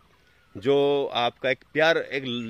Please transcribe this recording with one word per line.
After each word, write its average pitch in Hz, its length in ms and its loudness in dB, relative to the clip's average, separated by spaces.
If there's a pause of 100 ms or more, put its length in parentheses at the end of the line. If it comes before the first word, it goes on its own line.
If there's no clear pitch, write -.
(580)
जो 139 560 2
आपका 120 360 -2
एक 131 100 -2 (140)
प्यार, 160 240 4
एक 135 260 -6 (260)